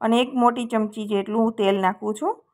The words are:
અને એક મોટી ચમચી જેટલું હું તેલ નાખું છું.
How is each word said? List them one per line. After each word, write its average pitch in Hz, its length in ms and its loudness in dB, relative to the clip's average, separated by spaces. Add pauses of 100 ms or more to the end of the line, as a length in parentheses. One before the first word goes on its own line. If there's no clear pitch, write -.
અને 233 200 2
એક 254 120 -2
મોટી 240 320 2
ચમચી 214 420 -4
જેટલું 208 340 0
હું 226 120 0
તેલ 196 280 2
નાખું 196 320 -2
છું. 349 300 -6 (100)